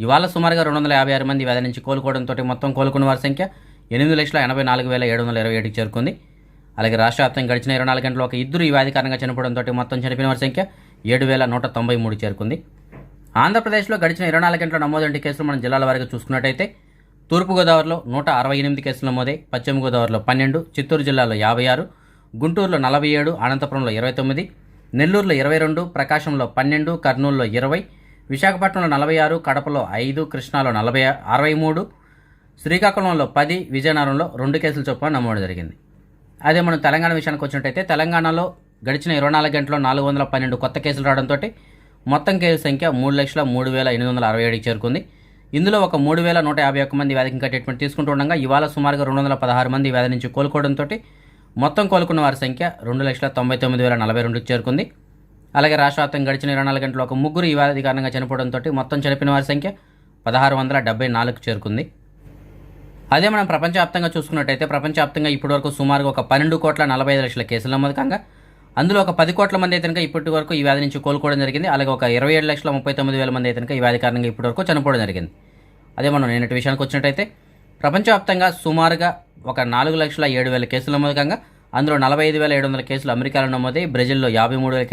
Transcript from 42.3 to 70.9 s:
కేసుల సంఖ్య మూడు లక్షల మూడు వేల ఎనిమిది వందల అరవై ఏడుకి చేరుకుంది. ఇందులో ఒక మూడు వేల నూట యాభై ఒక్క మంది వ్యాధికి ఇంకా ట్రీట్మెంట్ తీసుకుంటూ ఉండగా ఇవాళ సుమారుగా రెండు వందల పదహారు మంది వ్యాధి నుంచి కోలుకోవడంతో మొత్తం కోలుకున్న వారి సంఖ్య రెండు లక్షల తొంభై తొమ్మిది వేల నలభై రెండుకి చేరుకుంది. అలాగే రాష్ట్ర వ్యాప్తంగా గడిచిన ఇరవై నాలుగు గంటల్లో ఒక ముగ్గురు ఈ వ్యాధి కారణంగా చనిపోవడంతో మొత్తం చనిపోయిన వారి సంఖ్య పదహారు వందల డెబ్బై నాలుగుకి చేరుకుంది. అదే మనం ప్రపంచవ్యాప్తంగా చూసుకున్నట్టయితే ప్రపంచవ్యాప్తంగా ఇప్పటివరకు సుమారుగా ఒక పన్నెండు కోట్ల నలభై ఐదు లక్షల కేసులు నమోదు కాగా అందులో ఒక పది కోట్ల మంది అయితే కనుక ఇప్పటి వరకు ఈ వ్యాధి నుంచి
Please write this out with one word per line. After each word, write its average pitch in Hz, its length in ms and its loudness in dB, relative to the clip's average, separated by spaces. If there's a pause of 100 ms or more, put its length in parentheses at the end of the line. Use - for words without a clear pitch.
కేసుల 165 260 2
సంఖ్య 143 220 0 (100)
మూడు 139 220 0
లక్షల 139 200 -2 (140)
మూడు 127 220 0
వేల 131 180 0
ఎనిమిది 123 180 0
వందల 123 200 0
అరవై 117 160 0
ఏడుకి 113 180 -4
చేరుకుంది. 120 340 -2 (560)
ఇందులో 196 280 2
ఒక 165 100 -2 (100)
మూడు 165 200 2
వేల 170 220 2
నూట 147 180 -2
యాభై 139 180 2
ఒక్క 139 160 -4
మంది 139 160 0
వ్యాధికి 131 220 0
ఇంకా 131 140 -2
ట్రీట్మెంట్ 127 320 -4
తీసుకుంటూ 143 300 -2
ఉండగా 143 300 0
ఇవాళ 139 300 2
సుమారుగా 143 340 0
రెండు 135 140 0
వందల 139 220 0
పదహారు 127 320 2
మంది 135 180 0
వ్యాధి 123 200 2
నుంచి 123 220 -4
కోలుకోవడంతో 143 500 0 (800)
మొత్తం 156 300 2
కోలుకున్న 170 320 2
వారి 135 180 2
సంఖ్య 123 220 -4 (220)
రెండు 131 200 -2
లక్షల 131 300 -4
తొంభై 127 260 0
తొమ్మిది 127 220 0
వేల 123 180 4
నలభై 113 240 0
రెండుకి 117 240 -4
చేరుకుంది. 127 340 0 (720)
అలాగే 151 260 4
రాష్ట్ర 143 180 2
వ్యాప్తంగా 143 300 0
గడిచిన 139 240 -2
ఇరవై 139 140 0
నాలుగు 135 160 0
గంటల్లో 131 240 -2
ఒక 131 160 -2
ముగ్గురు 170 260 0
ఈ - 80 2
వ్యాధి 143 280 2
కారణంగా 131 300 0
చనిపోవడంతో 127 420 -4 (200)
మొత్తం 139 260 -4
చనిపోయిన 143 320 2
వారి 135 140 0
సంఖ్య 147 200 -2 (560)
పదహారు 131 340 4
వందల 135 180 0 (100)
డెబ్బై 117 200 -2 (100)
నాలుగుకి 120 300 -2
చేరుకుంది. 107 360 -4 (1300)
అదే 180 200 4
మనం 208 180 2
ప్రపంచవ్యాప్తంగా 170 640 0
చూసుకున్నట్టయితే 147 580 -2
ప్రపంచవ్యాప్తంగా 151 640 0
ఇప్పటివరకు 143 400 -2
సుమారుగా 139 380 2
ఒక 127 80 -2 (100)
పన్నెండు 151 320 2
కోట్ల 151 280 2
నలభై 135 220 2
ఐదు 135 100 2
లక్షల 123 260 -6
కేసులు 120 240 -2
నమోదు 139 240 0
కాగా 262 200 -2 (600)
అందులో 190 240 2
ఒక 185 160 0
పది 165 180 4
కోట్ల 202 240 2
మంది 180 140 0
అయితే 170 120 -2
కనుక 165 200 -2
ఇప్పటి 156 260 -4
వరకు 151 240 -2
ఈ - 80 0
వ్యాధి 139 180 4
నుంచి 139 220 -4